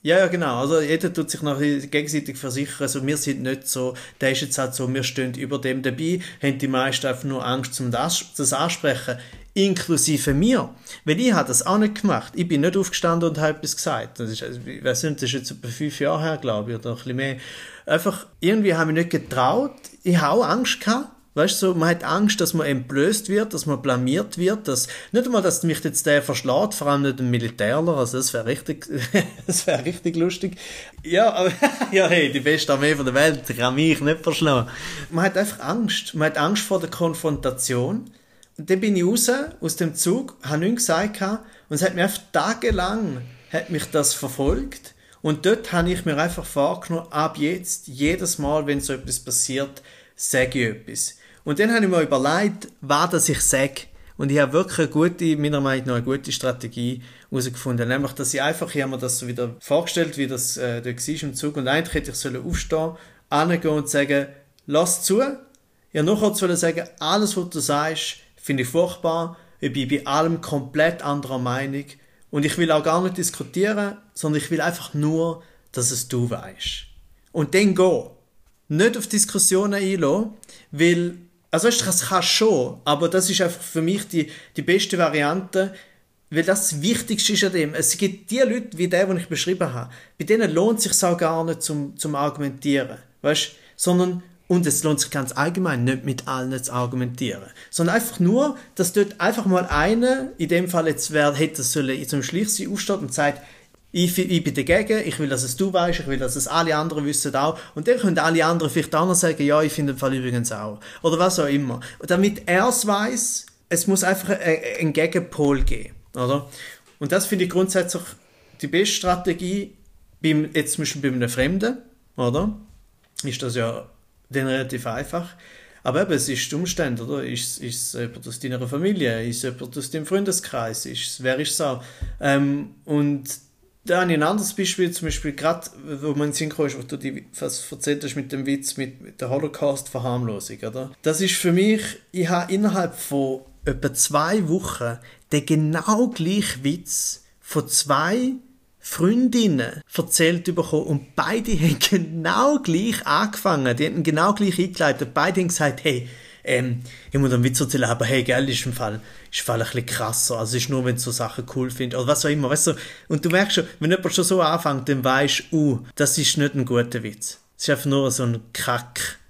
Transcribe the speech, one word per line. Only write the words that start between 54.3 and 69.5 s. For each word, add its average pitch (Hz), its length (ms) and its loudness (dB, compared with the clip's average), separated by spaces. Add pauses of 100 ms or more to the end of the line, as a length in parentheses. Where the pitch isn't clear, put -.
ich 147 60 4
habe 139 140 4
wirklich 180 280 2
eine 156 80 2
gute, 165 480 2
meiner 147 240 0
Meinung 131 260 0
nach 123 80 0
eine 120 100 0
gute 135 280 -2
Strategie 123 720 -4 (280)
herausgefunden. 123 580 -2
Nämlich, 135 240 0
dass - 220 -4
ich 135 80 0
einfach, 160 320 -2
ich 143 80 0
habe 135 80 -2
mir 131 80 -4
das 127 220 -2
so 123 80 -8
wieder 120 320 -4
vorgestellt, 160 580 0
wie 139 80 0
das, 131 300 -4
äh, 120 260 -4
dort 123 240 -6
war 151 160 -4
im 139 120 -6
Zug. 147 220 -4
Und 131 120 -2
eigentlich 160 260 0
hätte 143 160 -2
ich 120 60 -10
sollen 127 280 -6
aufstehen, 165 520 -2 (360)
hingehen 165 380 2
und 147 180 0
sagen, 139 380 2 (400)
"Lass 156 380 2
zu, 202 160 4
ich - 760 -6
wollte 156 80 2
nur 202 160 2
kurz 214 220 2 (200)
sagen, 170 280 0 (100)
alles, 196 380 0
was 175 120 -2
du 165 120 -6
sagst, 151 560 -2 (200)
finde 131 280 -2
ich 120 40 -6
furchtbar. 170 680 0 (240)